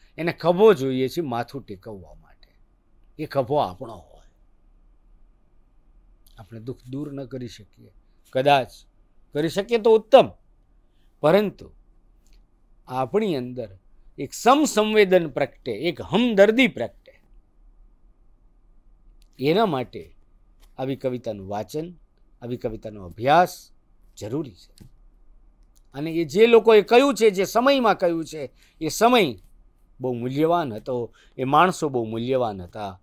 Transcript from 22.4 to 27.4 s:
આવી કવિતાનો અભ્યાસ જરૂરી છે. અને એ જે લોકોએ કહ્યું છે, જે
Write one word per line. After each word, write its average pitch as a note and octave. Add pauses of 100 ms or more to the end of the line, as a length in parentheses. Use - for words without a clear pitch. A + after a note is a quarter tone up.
આવી B2
કવિતાનો G#2+
અભ્યાસ C3+ (640)
જરૂરી A#2+
છે. - (1080)
અને D3+
એ E3
જે F#3+
લોકોએ A3+
કહ્યું B3
છે, G#3+
જે F#3